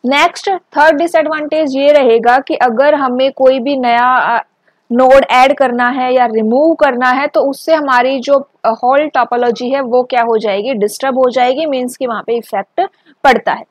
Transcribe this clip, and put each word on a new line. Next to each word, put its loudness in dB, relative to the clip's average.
नेक्स्ट 0
थर्ड 0
डिसएडवांटेज -2
ये 2
रहेगा 4
कि -4
अगर 2
हमें -2
कोई 2
भी -2
नया, 0
अ, -4
नोड 4
ऐड 4
करना 0
है -2
या 2
रिमूव 2
करना 0
है -2
तो -2
उससे -2
हमारी 0
जो, 0
अ, 2
होल 0
टोपोलॉजी -2
है -2
वो 0
क्या -2
हो 0
जाएगी, -4
डिस्टर्ब -4
हो 2
जाएगी, 0
मीन्स -6
कि -6
वहाँ -6
पे -4
इफेक्ट -8
पड़ता -2
है। -10